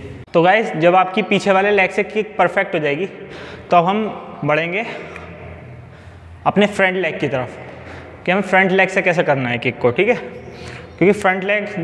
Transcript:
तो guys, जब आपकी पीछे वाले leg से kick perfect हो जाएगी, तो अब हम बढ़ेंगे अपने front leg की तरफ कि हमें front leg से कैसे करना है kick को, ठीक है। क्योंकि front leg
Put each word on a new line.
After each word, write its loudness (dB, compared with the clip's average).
तो 6
guys, 4
जब 4
आपकी 4
पीछे 2
वाले 4
leg 4
से 0
kick -6
perfect 0
हो -2
जाएगी, 0
तो -4
अब 6
हम -4
बढ़ेंगे 0
अपने 4
front 0
leg -2
की 0
तरफ -6
कि 2
हमें 2
front 2
leg 4
से 0
कैसे 2
करना 0
है -2
kick -2
को, 4
ठीक 2
है। 4
क्योंकि -2
front 0
leg -2